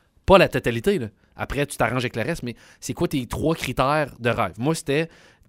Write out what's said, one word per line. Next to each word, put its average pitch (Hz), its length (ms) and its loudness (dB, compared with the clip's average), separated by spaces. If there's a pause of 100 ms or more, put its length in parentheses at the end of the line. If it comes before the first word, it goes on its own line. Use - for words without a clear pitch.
<clears throat> - 240 -20
Pas 190 120 8
la 156 100 8
totalité, 131 520 0
là. 113 80 -6 (280)
Après, 131 300 -4
tu - 120 -10
t'arranges 123 260 0
avec 123 120 -6
le 113 60 -2
reste, 160 220 -4
mais 120 120 -8 (240)
c'est - 140 -8
quoi 170 140 -2
tes 131 180 -4
trois 147 300 -2
critères 139 640 0
de 117 100 0
rêve ? 101 280 -2
Moi, 147 180 0
c'était 156 340 -2 (400)